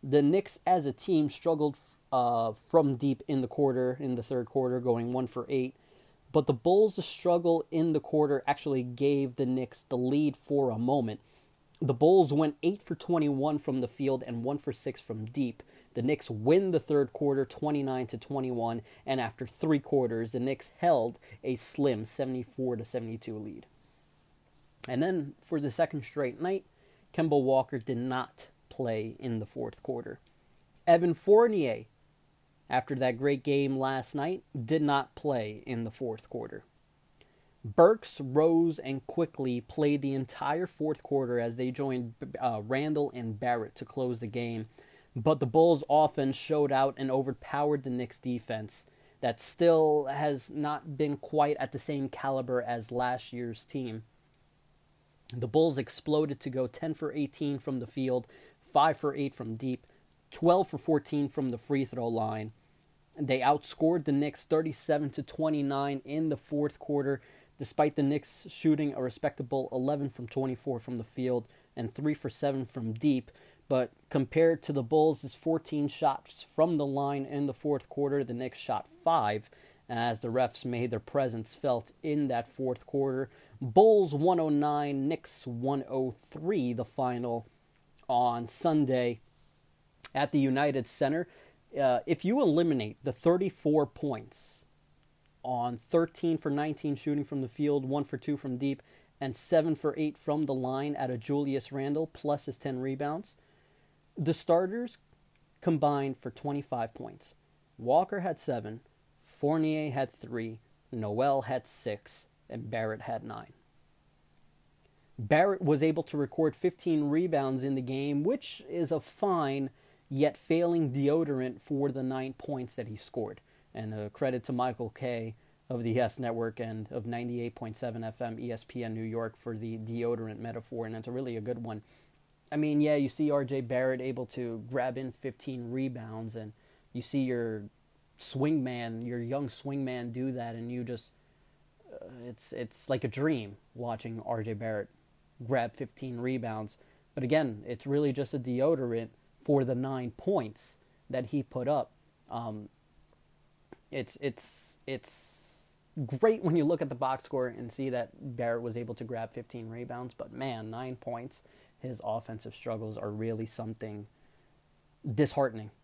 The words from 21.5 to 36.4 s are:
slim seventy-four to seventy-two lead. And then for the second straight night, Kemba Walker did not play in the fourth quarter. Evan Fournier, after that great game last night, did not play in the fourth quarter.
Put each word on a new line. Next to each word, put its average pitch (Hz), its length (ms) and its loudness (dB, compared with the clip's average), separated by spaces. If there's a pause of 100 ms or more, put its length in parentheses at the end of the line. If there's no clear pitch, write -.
slim 120 500 0
seventy-four 127 720 -4
to 110 80 -6
seventy-two 113 540 -8
lead. 104 280 -12 (1200)
And 127 120 0
then 165 400 0
for 160 200 -4
the 139 100 -2
second 151 340 -2
straight 123 360 -4
night, 185 240 -2 (500)
Kemba 151 260 4
Walker 131 380 2
did 120 200 -4
not 127 500 -6 (200)
play 113 520 -4
in 117 180 -4
the 107 80 -6
fourth - 340 -8
quarter. - 380 -8 (680)
Evan 170 260 8
Fournier, 196 680 6 (840)
after 127 280 0
that 127 200 2
great 139 280 2
game 139 340 2
last 131 340 -2
night, 156 300 -2 (220)
did 151 180 2
not 143 320 2
play 110 520 -2
in 117 180 -4
the 113 80 -6
fourth 113 360 -8
quarter. - 360 -10 (1000)